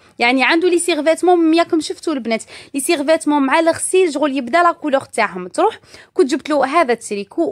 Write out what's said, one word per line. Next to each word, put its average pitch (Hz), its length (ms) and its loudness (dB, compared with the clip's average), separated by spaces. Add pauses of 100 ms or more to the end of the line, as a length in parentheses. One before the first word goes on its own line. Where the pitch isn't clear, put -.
(180)
يعني 247 260 2
عنده 330 240 2
لي 349 100 2
سيرفيتمون 320 600 2
مياكم 339 420 2
شفتوا 339 320 -8
البنات، 226 300 -4 (320)
لي 277 60 -6
سيرفيتمون 294 640 0
مع 269 160 2
الغسيل 330 560 0
شغل 277 220 -2
يبدا 277 260 0
لا 339 100 4
كولور 277 280 -2
تاعهم 185 480 -4
تروح. 349 300 -2 (360)
كنت 285 160 2
جبت 285 200 -4
له 277 160 2
هذا 277 260 2
التريكو. 214 580 -6